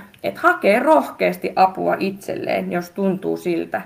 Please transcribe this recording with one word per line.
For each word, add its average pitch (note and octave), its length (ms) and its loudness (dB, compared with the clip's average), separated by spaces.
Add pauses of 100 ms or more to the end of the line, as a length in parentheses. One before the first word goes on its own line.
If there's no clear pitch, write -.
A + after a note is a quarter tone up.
(240)
että G3 160 -4
hakee E4+ 380 4
rohkeasti B3+ 760 2
apua F#3 420 2
itselleen, G3 760 -4
jos F3 180 -4
tuntuu F#3 460 -2
siltä, E3+ 500 -4